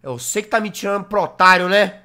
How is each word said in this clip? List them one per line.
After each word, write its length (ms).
Eu 140
sei 240
que 60
tá 120
me 120
tirando 320
pro 180
otário, 480
né? 360